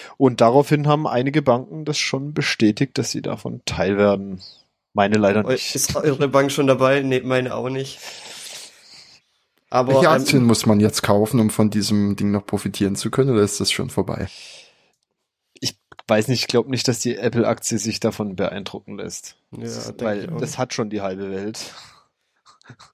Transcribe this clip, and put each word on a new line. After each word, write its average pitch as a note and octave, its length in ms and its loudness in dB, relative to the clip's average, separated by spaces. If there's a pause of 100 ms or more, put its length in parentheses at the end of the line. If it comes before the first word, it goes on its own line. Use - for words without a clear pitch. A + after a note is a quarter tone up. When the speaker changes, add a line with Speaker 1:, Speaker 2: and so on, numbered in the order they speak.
(180)
Speaker 1:
Und B2+ 220 4
daraufhin C#3+ 460 4
haben D3 220 2
einige C3+ 340 0
Banken C#3 420 0
das D3 140 -4
schon C#3+ 360 -4
bestätigt, C3+ 640 0
dass A#2 120 -4
sie A2+ 120 -6
davon A#2 420 -8
teil F#2+ 340 -2
werden. G2 420 2 (520)
Meine G#2+ 260 2
leider G#2 260 4
Speaker 2:
Eu-, A#2+ 80 -4
Speaker 1:
nicht. - 220 -4
Speaker 2:
ist - 220 -2
eure C#3+ 320 0
Bank C#3 240 2
schon C#3 160 2
dabei? C3 340 4
Nee, C3 200 0
meine B2+ 320 -2
auch A#2 140 -4
nicht. C3+ 300 -8 (1700)
Aber, B2+ 260 2
Speaker 3:
Welche C3+ 120 6
Speaker 2:
ähm, D#3 60 6
Speaker 3:
Aktien C3+ 320 4
muss A#2 200 4
man G#2+ 160 6
jetzt G#2 220 2
kaufen, G#2+ 380 4
um G#2+ 100 4
von G#2+ 200 2
diesem G#2 460 0
Ding G2+ 140 -2
noch G2+ 160 -2
profitieren G2 500 -2
zu A2+ 140 -6
können, C3+ 200 2
oder G#2+ 120 4
ist - 180 0
das G2 120 0
schon F#2+ 180 -4
vorbei? - 380 -4 (1300)
Speaker 1:
Ich - 220 -8 (300)
weiß G#2+ 220 2
nicht, B2+ 140 0
ich - 40 -6
glaub A#2+ 220 0
nicht, B2+ 180 -2
dass A#2+ 140 0
die A#2 160 -2
Apple-Aktie A2+ 640 -2
sich G#2+ 200 -4
davon G#2 380 -4
beeindrucken G2 600 -8
lässt. - 400 -14 (140)
Speaker 2:
Ja, A#2+ 140 -16
Speaker 1:
Das A#2 120 -10
ist, A2+ 120 -12
Speaker 2:
denk A2+ 140 -12
Speaker 1:
weil G#2 220 -4
Speaker 2:
ich F2 60 -12
auch D#2+ 100 -8
Speaker 1:
das - 100 -6
Speaker 2:
nicht. - 80 -14
Speaker 1:
hat B2+ 140 -4
schon A2+ 160 -4
die G#2 140 -6
halbe G2 280 -6
Welt. G2+ 440 -10 (920)
<laughs> - 80 -20 (180)